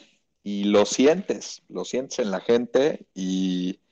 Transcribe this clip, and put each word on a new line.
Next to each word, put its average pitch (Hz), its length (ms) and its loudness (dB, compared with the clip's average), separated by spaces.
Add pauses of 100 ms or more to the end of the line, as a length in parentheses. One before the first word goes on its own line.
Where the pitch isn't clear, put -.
(440)
y 101 200 -4
lo 101 220 4
sientes, - 840 0
lo 92 160 -8
sientes 131 360 -6
en 110 100 -2
la 92 100 -4
gente 123 760 0
y 92 640 -2 (120)